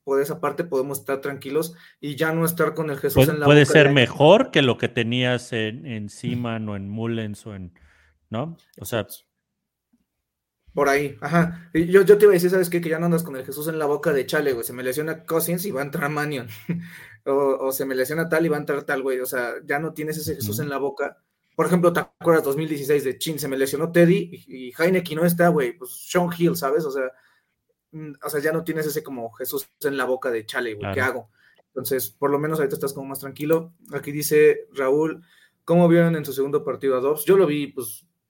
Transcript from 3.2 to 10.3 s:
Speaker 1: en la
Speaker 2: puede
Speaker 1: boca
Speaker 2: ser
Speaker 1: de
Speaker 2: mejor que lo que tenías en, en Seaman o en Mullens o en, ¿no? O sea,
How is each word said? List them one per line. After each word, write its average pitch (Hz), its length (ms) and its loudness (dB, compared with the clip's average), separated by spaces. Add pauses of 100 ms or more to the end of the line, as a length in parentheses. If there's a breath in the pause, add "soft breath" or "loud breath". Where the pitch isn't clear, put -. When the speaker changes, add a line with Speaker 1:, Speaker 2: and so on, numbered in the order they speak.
Speaker 1:
en 151 80 -4
la 147 60 -2
Speaker 2:
puede 147 160 8
Speaker 1:
boca 135 120 4
Speaker 2:
ser 147 140 8
Speaker 1:
de 143 60 4
Speaker 2:
mejor 147 580 6
que 160 100 4
lo 120 160 2
que 117 120 -2
tenías 123 640 -2
en, 113 320 -6
en 110 240 -10
Seaman 117 580 -6
o 104 80 -8
en 98 140 -10
Mullens 110 580 -6
o 104 80 -14
en, 92 160 -14 (580)
¿no? 151 280 -8 (240)
O - 20 -14
sea, 104 240 -6 (1700)